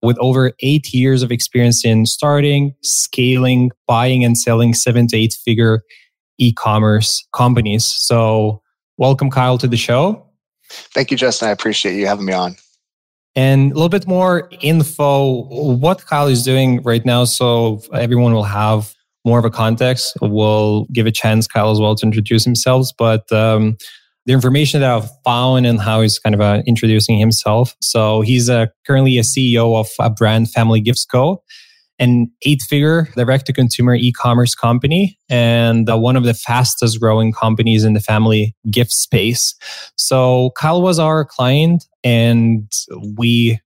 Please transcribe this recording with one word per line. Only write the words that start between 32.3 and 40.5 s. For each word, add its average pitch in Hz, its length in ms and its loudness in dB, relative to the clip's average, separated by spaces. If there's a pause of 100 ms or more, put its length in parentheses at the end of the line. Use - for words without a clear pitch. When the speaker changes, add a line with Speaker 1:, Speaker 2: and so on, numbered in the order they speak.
Speaker 1:
eight-figure 147 720 0
direct-to-consumer 123 800 0
e-commerce 120 580 0
company 143 640 -2 (100)
and, 117 600 0
uh, 120 80 0
one 120 180 2
of 127 80 2
the 117 120 0
fastest 120 640 -2
growing 110 340 2
companies 110 500 0
in 110 100 2
the 107 60 0
family 107 560 0 (140)
gift 120 220 0
space. - 640 -2 (400)
So 127 600 0